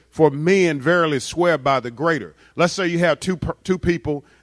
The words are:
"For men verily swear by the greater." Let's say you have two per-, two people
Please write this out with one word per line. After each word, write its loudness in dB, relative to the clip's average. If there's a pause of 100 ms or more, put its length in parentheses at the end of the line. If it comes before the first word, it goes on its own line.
"For 4
men 2
verily 2
swear 0
by 0
the -8
greater." -4 (200)
Let's 0
say -4
you 0
have 2
two -4
per-, -6
two -2
people -2 (180)